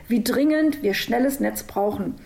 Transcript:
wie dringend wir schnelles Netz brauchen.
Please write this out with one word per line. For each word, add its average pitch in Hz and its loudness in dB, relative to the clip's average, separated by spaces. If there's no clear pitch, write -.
wie 220 2
dringend 294 2
wir 196 2
schnelles 262 0
Netz 214 -2
brauchen. 202 -2